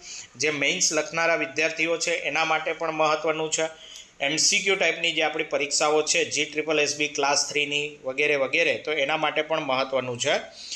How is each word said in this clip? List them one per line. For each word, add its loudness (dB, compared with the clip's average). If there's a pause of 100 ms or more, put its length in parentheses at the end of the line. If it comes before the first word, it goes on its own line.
(360)
જે 0
મેઇન્સ 0
લખનારા 0
વિદ્યાર્થીઓ 0
છે -2
એના 0
માટે 0
પણ -2
મહત્ત્વનું 2
છે. -2 (520)
એમ 0
સી 2
ક્યુ 2
ટાઈપની 0
જે 0
આપણી 0
પરીક્ષાઓ 2
છે, 0
જી 0
ટ્રિપલ 0
એસ 0
B -2
class 0
થ્રીની -2
વગેરે 2
વગેરે, 2
તો -4
એના 2
માટે 0
પણ 0
મહત્ત્વનું 0
છે. 2 (360)